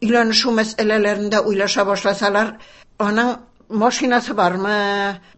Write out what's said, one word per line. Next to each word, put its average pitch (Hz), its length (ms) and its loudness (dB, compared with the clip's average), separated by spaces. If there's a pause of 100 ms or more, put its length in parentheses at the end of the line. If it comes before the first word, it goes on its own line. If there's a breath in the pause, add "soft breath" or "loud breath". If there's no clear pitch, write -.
өйләнешү 233 560 2
мәсьәләләрендә 214 880 0
уйлаша 202 400 0
башласалар, 202 720 0 (400 loud breath)
аның 220 400 0 (300)
машинасы 240 640 0
бармы, 202 880 -2 (180 soft breath)